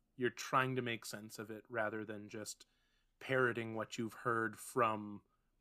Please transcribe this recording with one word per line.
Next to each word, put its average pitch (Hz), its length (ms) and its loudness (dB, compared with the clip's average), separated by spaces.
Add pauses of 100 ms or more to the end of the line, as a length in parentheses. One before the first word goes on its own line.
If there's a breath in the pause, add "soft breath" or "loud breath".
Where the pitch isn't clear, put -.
(160)
you're 123 140 2
trying 131 460 2
to 127 60 0
make 117 220 -4
sense 110 340 -10
of 107 120 -8
it 107 180 -10
rather 110 360 0
than 104 240 -8
just - 380 -10 (540)
parroting 117 540 2
what 110 240 -4
you've 113 160 -2
heard 113 440 0
from 107 640 2 (380)